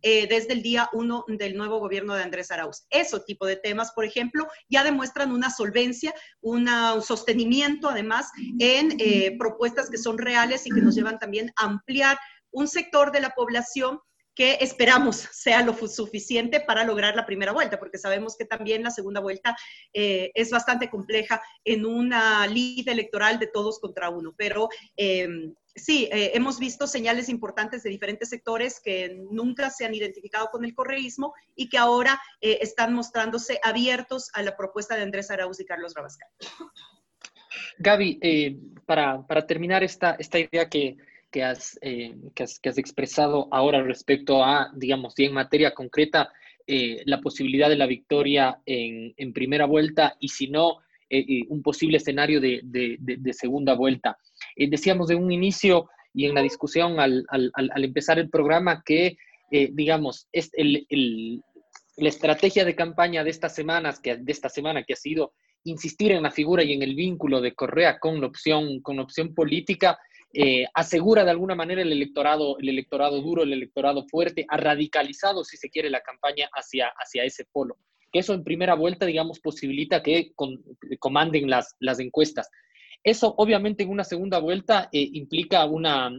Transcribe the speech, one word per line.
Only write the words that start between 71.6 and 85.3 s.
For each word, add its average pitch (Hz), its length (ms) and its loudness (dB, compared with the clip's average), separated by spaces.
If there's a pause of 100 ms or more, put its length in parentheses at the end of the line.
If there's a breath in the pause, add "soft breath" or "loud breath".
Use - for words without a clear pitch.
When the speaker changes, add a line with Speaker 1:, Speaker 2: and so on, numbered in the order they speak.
Speaker 2:
el 165 100 0
electorado, 143 680 0
el 135 100 -2
electorado 139 500 -2
duro, 165 220 -2
el 143 100 2
electorado 139 540 -2
fuerte, 165 420 -2
ha 151 100 -2
radicalizado, 151 840 0
si - 140 -14
se 139 140 -14
quiere, 151 180 -4
la 131 120 -2
campaña 143 520 -4
hacia, 127 460 -4
hacia 123 240 -4
ese - 280 -6
polo. 131 280 -6 (320)
Que 196 80 2
eso 190 160 0
en 175 80 -6
primera 170 320 2
vuelta, 180 320 0
digamos, 165 320 -2
posibilita 151 640 -2
que 170 320 0
con-, 131 260 -6 (380)
comanden 143 500 2
las, 123 300 0
las 127 200 -2
encuestas. 135 480 0 (560 soft breath)
Eso, 220 320 4
obviamente, 208 480 2
en 185 60 -4
una 196 140 -4
segunda 180 340 -4
vuelta, 185 540 0
eh, 143 220 0
implica 160 520 2